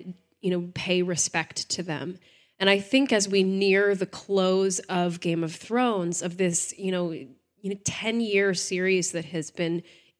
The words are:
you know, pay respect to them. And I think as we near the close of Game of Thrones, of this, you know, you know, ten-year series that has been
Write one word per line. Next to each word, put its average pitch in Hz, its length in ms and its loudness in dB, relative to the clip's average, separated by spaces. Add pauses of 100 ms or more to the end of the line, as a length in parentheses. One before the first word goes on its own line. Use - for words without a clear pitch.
(400)
you 185 100 0
know, 180 220 -2
pay 180 300 0
respect 170 680 -4
to - 140 -4
them. 170 360 -8 (400)
And 196 120 4
I 202 80 6
think 269 340 2
as 202 160 4
we 196 140 4
near 196 520 4
the 190 120 -2
close 190 720 0 (100)
of 175 320 0
Game 165 240 0
of 165 100 -6
Thrones, 214 680 0
of 175 160 -6
this, 175 400 0
you 190 120 -4
know, 175 200 -2
you 135 180 -10 (340)
know, 196 220 -6
ten-year 208 720 0
series 185 580 0
that 160 140 -6
has 160 240 -6
been 170 320 -2 (380)